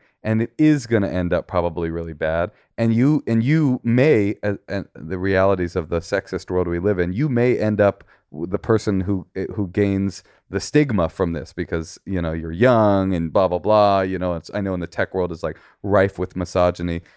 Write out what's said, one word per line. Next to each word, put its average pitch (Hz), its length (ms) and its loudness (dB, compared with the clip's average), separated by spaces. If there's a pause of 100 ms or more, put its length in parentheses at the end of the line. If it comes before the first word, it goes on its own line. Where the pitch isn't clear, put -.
(240)
and 110 180 0
it 117 160 -4
is 151 300 4
gonna 104 220 2
end 87 240 -2
up 85 140 -2
probably 85 420 -2
really 82 240 -6
bad. 80 380 -2 (260)
And 113 160 2
you, 139 340 2
and 113 160 2
you 143 400 2
may, 120 600 2
uh, 104 120 -2 (140)
and 98 260 -6
the 82 240 -8
realities 95 560 2
of 82 140 -4
the 85 100 -2
sexist - 500 -6
world 90 180 0
we 85 120 -2
live 95 200 0
in, 87 140 0
you 139 160 -2
may 123 280 2
end 107 240 0
up 101 220 2 (300)
w-, 80 140 -8
the 92 120 -4
person 104 420 0
who, 95 240 -2 (100)
eh, 95 100 -6 (100)
who 101 140 -4
gains 98 540 -2 (260)
the 95 100 -4
stigma 117 500 0
from 87 240 -2
this 78 200 -10
because, 82 520 -6
you 92 160 -4
know, 80 120 -4
you're 82 180 -8
young 101 640 4
and 82 180 -2
blah, 95 160 2
blah, 87 120 0
blah, 101 420 4
you 92 180 -2
know, 90 160 -2
it's, - 180 -12
I 107 80 -4
know 98 120 -2
in 90 80 -4
the 85 60 -8
tech - 280 -6
world 90 160 -2
is, 80 100 -12
like, 78 160 -6 (240)
rife 98 380 2
with 90 160 -6
misogyny. 87 640 -2 (160)